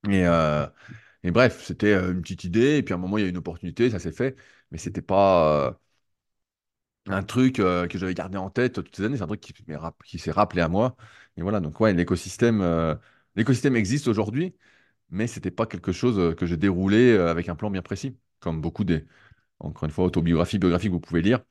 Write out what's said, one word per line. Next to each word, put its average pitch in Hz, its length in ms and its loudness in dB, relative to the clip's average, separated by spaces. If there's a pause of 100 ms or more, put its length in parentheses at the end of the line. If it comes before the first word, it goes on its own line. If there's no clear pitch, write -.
Et, 95 180 4
euh, 78 400 2 (560)
et 90 80 -2
bref, 117 340 4
c'était, - 300 0
euh, 92 180 0
une 90 100 -4
petite - 220 -12
idée, 117 340 2
et 131 40 0
puis 117 100 -4
à 90 40 -2
un 87 40 -6
moment, 95 180 -4
il 107 60 0
y - 20 -2
a 92 40 -2
une 90 80 -6
opportunité, 87 520 -2
ça 104 80 -6
s'est 82 140 -8
fait, 131 240 -4 (340)
mais 80 80 -14
c'était 90 240 -8
pas, 82 640 4
euh, - 40 -6 (1300)
un 95 160 -2
truc, 127 380 2
euh, 90 260 2
que 90 120 -8
j'avais 92 160 -4
gardé 92 220 -8
en 95 140 -8
tête 123 240 -2
toutes - 200 -10
ces 95 100 -6
années, 131 120 -2
c'est 107 60 -6
un - 40 -6
truc 101 140 -8
qui - 140 -20 (120)
m'est 78 100 -12
rapp-, 80 280 -12
qui - 140 -14
s'est - 140 -6
rappelé 92 280 0
à 82 80 2
moi. 110 280 0 (400)
Et 85 60 -10
voilà, 101 180 -2
donc 76 200 -6
ouais, 107 140 4
l'écosystème, 92 680 0
euh, 82 340 0 (420)
l'écosystème 127 400 2
existe 113 320 0
aujourd'hui, 113 460 -2 (560)
mais 104 160 -4
c'était - 240 -6
pas 113 160 -2
quelque 92 260 -6
chose, 120 260 0
euh, 85 160 2
que 87 120 -4
j'ai 85 120 -2
déroulé, 98 540 4
euh, 87 180 4
avec 85 180 -4
un 85 80 -6
plan 104 140 -6
bien 92 120 -6
précis, 127 340 -10 (240)
comme 80 200 -6
beaucoup 82 240 -4
des, 82 220 -2 (520)
encore - 260 -10
une 78 60 -4
fois, 92 140 0
autobiographies, 85 540 2
biographies 90 300 2
que 92 40 -2
vous 87 80 -2
pouvez 85 220 -2
lire 117 180 2 (100)